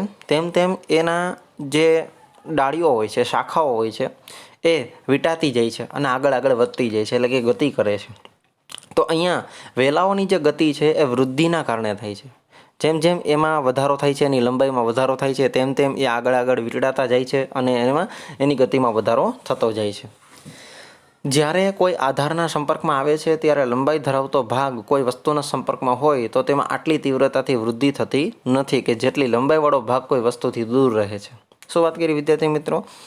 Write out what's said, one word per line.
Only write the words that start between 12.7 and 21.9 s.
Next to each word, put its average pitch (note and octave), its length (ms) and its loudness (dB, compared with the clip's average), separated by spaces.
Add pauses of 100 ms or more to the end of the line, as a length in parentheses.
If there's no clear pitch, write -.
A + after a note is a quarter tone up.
જેમ D#3 200 2
જેમ E3+ 260 2
એમાં D3+ 380 2
વધારો C3+ 320 4
થાય C#3+ 180 2
છે, C#3+ 120 0
એની C3+ 140 2
લંબાઈમાં B2+ 460 2
વધારો C3 300 2
થાય C#3 180 0
છે, C3 140 2
તેમ C3 260 0
તેમ C#3 240 0
એ C3+ 80 0
આગળ A#2+ 280 0
આગળ B2 260 2
વીંટળાતા C3 460 -2
જાય B2+ 200 2
છે C3+ 200 -2
અને B2+ 280 -2
એમાં C3+ 340 0 (320)
એની C#3 160 2
ગતિમાં B2+ 380 2
વધારો A#2 400 0 (120)
થતો B2 260 -2
જાય G#2 220 -4
છે. - 140 -16 (1200)
જ્યારે D#3 460 0
કોઈ F#3 220 2